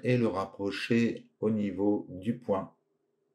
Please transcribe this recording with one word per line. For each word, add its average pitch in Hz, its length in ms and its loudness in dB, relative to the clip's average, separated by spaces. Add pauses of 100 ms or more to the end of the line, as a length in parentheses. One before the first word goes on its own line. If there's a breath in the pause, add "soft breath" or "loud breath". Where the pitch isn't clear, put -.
et 123 140 4
le 117 100 4
rapprocher 98 1000 0 (140)
au 110 100 0
niveau 104 600 0
du 92 280 -4
point 92 360 -4 (600)